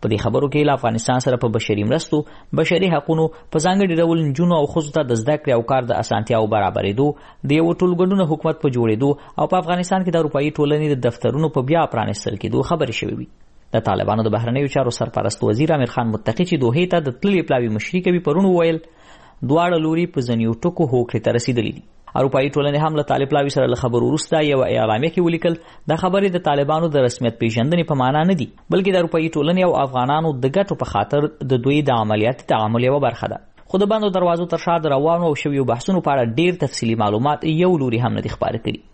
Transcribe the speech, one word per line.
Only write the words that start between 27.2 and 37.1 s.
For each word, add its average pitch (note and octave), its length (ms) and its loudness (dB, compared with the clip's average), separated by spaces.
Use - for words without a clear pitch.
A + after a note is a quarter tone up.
پیژندنې A#2+ 500 0
په C#3+ 120 0
معنا C3+ 280 2
نه G3 120 2
دي، G#2 60 -6
بلکې F#3+ 200 2
د F#3 80 4
اروپایي E3 360 0
ټولنې E3+ 300 2
او E3 120 2
افغانانو C#3 540 0
د C3+ 140 0
ګټو F#3+ 260 0
په - 100 -8
خاطر C#3+ 340 0
د A#2+ 120 0
دوی C#3+ 140 2
د B2 140 2
عملیاتي G#2+ 500 0
تعامل A2+ 360 0
یوه C#3+ 180 0
برخه A2+ 260 -4
ده. - 80 -14
خو F#3+ 160 0
د G3+ 140 2
بندو G#3 240 0
دروازو F3 340 0
تر E3 140 -4
شا E3+ 180 2
د C#3+ 100 2
روانو E3 360 2
او C#3+ 120 -4
شویو C#3 300 0
بحثونو F3 320 -2
په D3 80 2
اړه A#2 240 0
ډېر F3 300 0
تفصیلي A2+ 360 -2
معلومات A#2+ 540 0